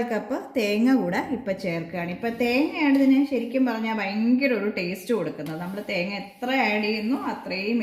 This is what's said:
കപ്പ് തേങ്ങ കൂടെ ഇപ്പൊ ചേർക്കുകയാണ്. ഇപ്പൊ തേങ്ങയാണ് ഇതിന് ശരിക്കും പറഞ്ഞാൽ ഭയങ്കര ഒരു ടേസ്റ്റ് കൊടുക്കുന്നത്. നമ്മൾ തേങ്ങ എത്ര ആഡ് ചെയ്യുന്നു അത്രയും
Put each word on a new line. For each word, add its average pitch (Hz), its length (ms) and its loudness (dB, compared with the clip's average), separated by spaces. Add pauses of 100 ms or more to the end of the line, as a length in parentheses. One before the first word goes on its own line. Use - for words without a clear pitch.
(120)
കപ്പ് 226 260 -4 (180)
തേങ്ങ 214 340 4 (100)
കൂടെ 185 200 0 (160)
ഇപ്പൊ 196 160 -6 (120)
ചേർക്കുകയാണ്. 170 520 -4
ഇപ്പൊ 233 140 -4 (100)
തേങ്ങയാണ് 285 600 2
ഇതിന് 269 180 6 (140)
ശരിക്കും 247 380 0
പറഞ്ഞാൽ 220 300 -2
ഭയങ്കര 233 600 2
ഒരു 208 180 0
ടേസ്റ്റ് 185 400 -4
കൊടുക്കുന്നത്. 156 460 -6
നമ്മൾ 190 140 -8 (140)
തേങ്ങ 190 300 -2
എത്ര - 280 -8 (200)
ആഡ് 208 160 0
ചെയ്യുന്നു 220 320 0 (140)
അത്രയും 202 520 -2